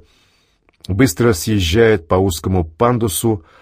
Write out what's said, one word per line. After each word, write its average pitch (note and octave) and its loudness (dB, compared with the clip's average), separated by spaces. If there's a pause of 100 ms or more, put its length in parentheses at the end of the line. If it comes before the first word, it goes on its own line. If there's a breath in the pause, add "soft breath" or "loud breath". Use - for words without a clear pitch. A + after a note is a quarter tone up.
(880)
быстро A#2+ 0
съезжает G#2 0
по F#2+ 0
узкому F#2 -2
пандусу, A2+ -2 (180 soft breath)